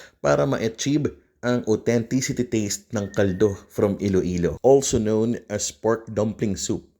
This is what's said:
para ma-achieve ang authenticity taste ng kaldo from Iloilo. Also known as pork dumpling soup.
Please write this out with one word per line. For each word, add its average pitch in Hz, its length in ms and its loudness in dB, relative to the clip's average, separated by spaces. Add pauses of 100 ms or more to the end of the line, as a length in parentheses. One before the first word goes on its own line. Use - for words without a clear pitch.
(240)
para 143 240 2
ma-achieve 135 640 -2 (320)
ang 123 240 -2
authenticity 120 800 0
taste 107 480 -4
ng 101 160 -4
kaldo 98 400 2 (160)
from - 320 0
Iloilo. 87 640 0
Also 135 320 4
known 110 560 0
as - 240 -6
pork 110 400 -2
dumpling 104 400 -2
soup. - 320 -6 (120)